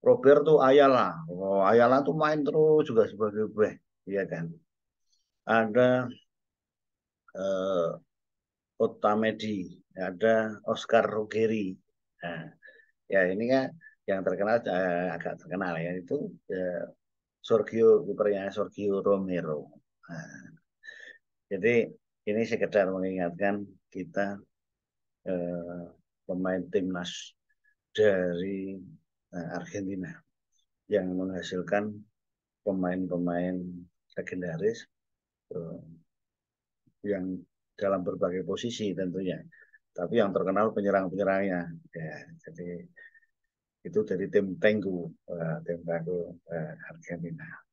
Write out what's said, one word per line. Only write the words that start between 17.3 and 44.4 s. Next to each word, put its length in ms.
Sergio, 640
kipernya 480
Sergio 480
Romero. 680
Nah, 480
jadi 400
ini 200
sekedar 440
mengingatkan 760
kita, 480
eh, 580
pemain 440
timnas 640
dari, 840
eh, 140
Argentina 520
yang 200
menghasilkan 800
pemain-pemain 920
legendaris, 720
eh, 280
yang 320
dalam 240
berbagai 400
posisi 520
tentunya. 440
Tapi 240
yang 160
terkenal 400
penyerang-penyerangnya. 840
Ya, 160
jadi 420
itu 160
dari 240
tim 320